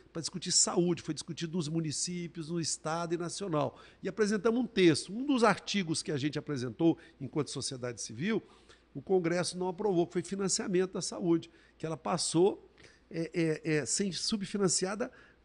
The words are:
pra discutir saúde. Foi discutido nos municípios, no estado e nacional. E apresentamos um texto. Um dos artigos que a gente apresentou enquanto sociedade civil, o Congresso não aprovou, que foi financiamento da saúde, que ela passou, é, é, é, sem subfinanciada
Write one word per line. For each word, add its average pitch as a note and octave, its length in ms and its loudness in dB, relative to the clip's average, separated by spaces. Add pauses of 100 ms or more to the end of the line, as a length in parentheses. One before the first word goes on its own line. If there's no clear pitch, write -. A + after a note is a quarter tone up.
(120)
pra E3 80 -8
discutir F3+ 300 -6
saúde. F3 520 4
Foi D#3+ 120 -4
discutido E3 420 -8
nos D3+ 120 -2
municípios, E3 840 -4
no E3+ 100 -2
estado E3 540 -4
e - 20 0
nacional. D#3+ 600 -2 (240)
E F#3 60 -6
apresentamos A3 520 2
um A#3+ 60 0
texto. F3 460 6
Um B3 120 -4
dos C4 200 2
artigos F#3 580 2
que - 80 -8
a D3+ 60 -2
gente C#3 200 -2
apresentou C#3+ 600 0 (220)
enquanto C3+ 300 -4
sociedade B2 520 -6
civil, E3 400 -2 (500)
o C#3+ 80 -10
Congresso F3 560 0
não F3+ 120 -2
aprovou, F#3 400 2
que - 60 -8
foi F3 100 0
financiamento F#3+ 680 0
da F3 80 -6
saúde, E3+ 460 0 (300)
que - 80 -6
ela D#3+ 100 -4
passou, F#3 720 2 (420)
é, E3 220 -6
é, D#3+ 440 0
é, C#3+ 100 0
sem G3+ 240 0
subfinanciada G3+ 1000 -2 (320)